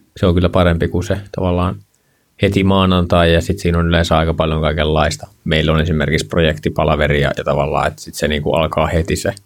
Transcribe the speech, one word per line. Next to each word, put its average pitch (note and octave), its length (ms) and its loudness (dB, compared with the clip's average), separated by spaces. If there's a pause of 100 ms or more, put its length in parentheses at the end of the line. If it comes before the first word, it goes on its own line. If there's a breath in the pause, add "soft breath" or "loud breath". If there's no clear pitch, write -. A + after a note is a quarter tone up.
(180)
Se - 80 0
on F2+ 80 4
kyllä F2 160 2
parempi E2+ 380 2
kuin F2 160 -4
se F#2+ 140 -4 (180)
tavallaan F2+ 400 -2 (680)
heti G2 220 2
maanantai F2+ 680 4
ja E2 80 4
sit E2+ 180 -4
siinä E2+ 200 0
on E2+ 80 0
yleensä E2 300 2
aika D#2+ 160 0
paljon D#2 280 -2
kaikenlaista. D#2 680 -2 (160)
Meillä D#2 300 0
on D#2+ 80 2
esimerkiksi D#2 460 0
projektipalaveri D#2 960 0
ja, C#2 160 0
ja - 60 -8
tavallaan, C#2+ 440 -2
että - 140 -8
sit - 140 -18
se - 120 -2
niinku D2 260 -2
alkaa D#2 340 0
heti E2+ 280 -2
se F2+ 180 -4 (120)